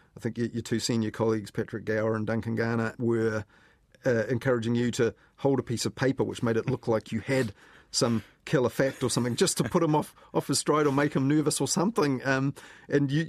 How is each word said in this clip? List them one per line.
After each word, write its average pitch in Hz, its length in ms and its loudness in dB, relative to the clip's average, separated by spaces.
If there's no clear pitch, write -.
I - 40 -20
think 113 180 -6
your, 117 100 -2
your 117 140 -6
two 113 180 -2
senior 110 320 0
colleagues, 110 380 0
Patrick 104 360 -8
Gower 110 300 0
and 107 120 -4
Duncan 113 280 -2
Garner, 117 440 0
were, 113 460 0
uh, 113 240 2
encouraging 120 460 0
you 120 160 2
to 113 240 0
hold 139 220 2
a 117 40 0
piece 113 220 -4
of 104 100 -4
paper 131 280 0
which 95 200 -6
made 113 140 2
it 110 120 -2
look 127 180 -4
like 113 240 -2
you 113 100 -4
had 131 320 0
some 117 340 0
killer 127 240 2
fact 135 340 -2
or 120 60 0
something, 120 260 0
just 180 200 2
to 160 80 2
put 165 200 0
him 151 120 2
off, - 200 -2
off 160 140 -2
his 139 120 0
stride 151 280 2
or 139 40 2
make 143 220 2
him 135 140 2
nervous 151 340 2
or 135 60 -2
something. 147 580 0
Um, 135 280 0
and 143 220 2
you, 156 180 2